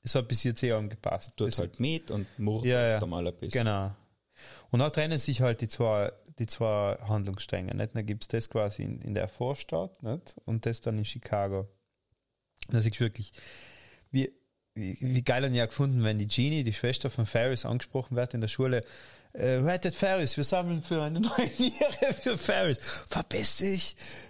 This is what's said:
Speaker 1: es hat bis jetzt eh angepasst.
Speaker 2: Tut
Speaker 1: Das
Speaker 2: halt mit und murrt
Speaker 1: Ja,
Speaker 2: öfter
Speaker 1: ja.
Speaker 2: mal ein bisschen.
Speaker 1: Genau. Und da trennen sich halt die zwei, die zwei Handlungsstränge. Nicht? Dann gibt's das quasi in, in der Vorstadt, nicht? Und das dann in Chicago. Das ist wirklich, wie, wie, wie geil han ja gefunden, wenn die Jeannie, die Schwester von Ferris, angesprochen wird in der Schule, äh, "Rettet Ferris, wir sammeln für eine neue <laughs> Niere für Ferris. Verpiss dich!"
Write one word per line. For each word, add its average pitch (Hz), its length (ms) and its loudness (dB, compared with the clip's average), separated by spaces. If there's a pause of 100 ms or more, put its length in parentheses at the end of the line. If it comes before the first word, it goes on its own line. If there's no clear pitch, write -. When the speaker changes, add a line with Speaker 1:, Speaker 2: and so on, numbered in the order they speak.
Speaker 1:
es - 140 -2
hat 123 120 0
bis - 160 0
jetzt 120 200 0
eh 120 100 2
angepasst. 107 640 -4
Speaker 2:
Tut 110 100 2
Speaker 1:
Das 117 120 0
Speaker 2:
halt - 200 -6
mit 156 320 -2
und 101 160 -4 (120)
murrt 107 260 0
Speaker 1:
Ja, 123 140 4
Speaker 2:
öfter 113 220 4
Speaker 1:
ja. 95 40 0
Speaker 2:
mal 85 220 -2
ein 90 80 -2
bisschen. 120 280 -2
Speaker 1:
Genau. 98 320 0 (760)
Und 120 80 4
da 147 100 4
trennen 156 300 0
sich 127 220 2
halt 120 200 2
die 117 60 -4
zwei, 107 440 2 (280)
die 117 80 0
zwei 104 500 2 (100)
Handlungsstränge. 98 680 -2
Nicht? 104 200 -4
Dann 110 100 -4
gibt's 104 220 -4
das 117 220 -2
quasi 104 340 -2
in, 110 180 -6
in 107 120 -6
der 95 140 -2
Vorstadt, 147 760 -6
nicht? 120 320 -8 (100)
Und 113 200 -2
das 117 160 -2
dann 113 160 -2
in 107 80 -2
Chicago. 98 640 -2 (1000)
Das 110 160 2
ist 113 140 0
wirklich, 110 320 -2 (800)
wie, 135 200 0 (440)
wie, 98 260 -4
wie 127 220 2
geil 127 200 2
han 131 120 2
ja 120 100 4
gefunden, 135 380 2
wenn 107 160 2
die 104 80 0
Jeannie, 143 360 2
die 113 100 2
Schwester 127 360 0
von 117 160 0
Ferris, 120 400 2
angesprochen 123 500 -2
wird 120 200 0
in 117 60 0
der 110 60 0
Schule, 127 360 2 (500)
äh, 131 220 2
"Rettet 175 400 2
Ferris, 190 420 2
wir 147 60 2
sammeln 175 400 2
für 165 180 -2
eine 151 180 0
neue 226 340 2
<laughs> - 40 -12
Niere 254 560 2
für 240 240 -2
Ferris. - 400 2 (300)
Verpiss - 500 0
dich!" 190 380 2 (340)